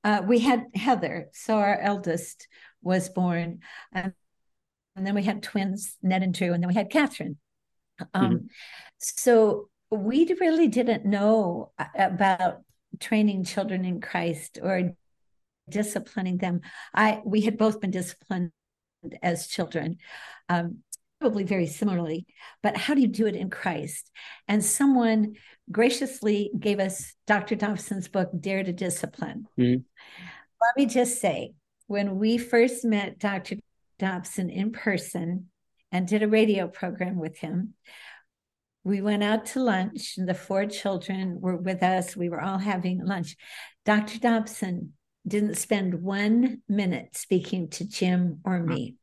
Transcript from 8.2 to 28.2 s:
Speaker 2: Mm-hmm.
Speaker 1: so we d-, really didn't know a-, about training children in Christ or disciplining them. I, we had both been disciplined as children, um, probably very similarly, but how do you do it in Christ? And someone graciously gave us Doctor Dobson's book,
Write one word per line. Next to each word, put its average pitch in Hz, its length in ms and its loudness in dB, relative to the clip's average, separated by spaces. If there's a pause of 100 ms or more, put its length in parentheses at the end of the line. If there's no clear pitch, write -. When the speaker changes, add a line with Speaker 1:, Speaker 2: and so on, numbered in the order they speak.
Speaker 2:
Mm-hmm. - 60 4 (640)
Speaker 1:
so 220 680 4 (220)
we 220 340 2
d-, 349 160 0
really 320 280 4
didn't 226 380 2
know 202 720 2
a-, 139 80 -4 (200)
about 185 560 2 (380)
training 208 440 2
children 185 400 -2
in 180 160 -2
Christ 170 600 -4
or 180 300 0 (760)
disciplining 185 680 -4
them. 180 220 0 (340)
I, 214 300 4
we 208 180 2
had 220 160 0
both 214 220 2
been 190 100 -2
disciplined 180 640 -4 (680)
as 170 240 -2
children, 165 520 -4 (500)
um, 170 300 0 (420)
probably 220 240 0
very 180 220 0
similarly, 170 600 -2 (360)
but 208 140 0
how - 180 0
do 277 80 6
you 220 60 6
do 220 180 2
it 196 100 -2
in 185 140 -4
Christ? 151 600 -6 (380)
And 208 160 2
someone 226 680 4 (360)
graciously 214 880 2
gave 208 220 0
us 190 340 -4 (120)
Doctor 208 280 2
Dobson's 202 540 -4
book, 185 300 -2